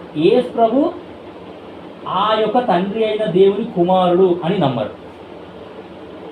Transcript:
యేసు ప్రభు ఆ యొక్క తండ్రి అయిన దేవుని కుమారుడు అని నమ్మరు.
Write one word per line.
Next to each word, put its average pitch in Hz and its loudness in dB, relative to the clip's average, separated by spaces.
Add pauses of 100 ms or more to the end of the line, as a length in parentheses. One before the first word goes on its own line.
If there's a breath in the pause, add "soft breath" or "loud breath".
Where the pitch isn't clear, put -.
(160)
యేసు 220 4
ప్రభు 247 2 (1160)
ఆ 214 2
యొక్క 220 2
తండ్రి 202 0
అయిన 214 0
దేవుని 196 4
కుమారుడు 180 4
అని 190 0
నమ్మరు. 127 -2 (1300)